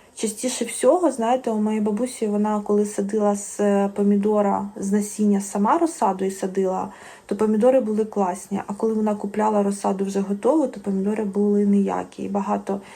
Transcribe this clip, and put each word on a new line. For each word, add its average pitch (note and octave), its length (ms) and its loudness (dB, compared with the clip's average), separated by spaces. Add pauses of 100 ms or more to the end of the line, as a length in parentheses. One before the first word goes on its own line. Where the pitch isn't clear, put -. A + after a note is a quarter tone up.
(140)
частіше A#3 500 -4
всього, D#4 460 2
знаєте, A#3+ 400 -2
у G#3+ 100 -2
моєї G#3+ 220 0
бабусі, A3 440 -2
вона G#3 340 0
коли G#3 260 0
садила G#3 500 0
з G3+ 520 0
помідора, G3+ 880 2
з G3 160 -2
насіння G3+ 480 2
сама G#3+ 380 0
розсаду G#3 460 0
і F#3+ 60 0
садила, F#3+ 580 -4 (380)
то G3+ 100 -4
помідори A3 440 4
були G#3+ 240 0
класні. G3 600 -2
А G3+ 80 -8
коли A3 200 0
вона G#3+ 200 0
купляла G#3 480 0
розсаду G3 420 -2
вже G3 160 -2
готову, A3+ 460 2
то G#3+ 140 -8
помідори G3+ 440 -2
були G3+ 420 2
ніякі. F#3+ 560 0
І F#3+ 60 -6
багато, G3+ 520 -2 (160)